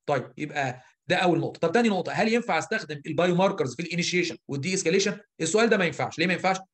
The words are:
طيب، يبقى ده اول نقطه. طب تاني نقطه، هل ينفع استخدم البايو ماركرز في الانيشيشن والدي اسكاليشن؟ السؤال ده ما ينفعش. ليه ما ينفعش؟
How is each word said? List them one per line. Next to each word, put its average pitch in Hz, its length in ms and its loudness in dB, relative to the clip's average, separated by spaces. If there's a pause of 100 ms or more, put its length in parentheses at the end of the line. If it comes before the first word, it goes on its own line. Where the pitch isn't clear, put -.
طيب، 135 320 -2
يبقى 147 440 -6 (260)
ده 170 80 2
اول 170 240 4
نقطه. 131 200 -4
طب 165 120 2
تاني 233 180 4
نقطه، 175 220 -2
هل 202 220 0
ينفع 226 260 0
استخدم 147 460 -6
البايو 170 300 2
ماركرز 180 400 2
في - 60 -8
الانيشيشن 175 560 -2 (100)
والدي 139 260 -4
اسكاليشن؟ 185 440 0 (240)
السؤال 208 280 4
ده 214 80 4
ما 180 80 2
ينفعش. 139 340 -4
ليه 170 80 2
ما 185 60 0
ينفعش؟ 185 240 0 (160)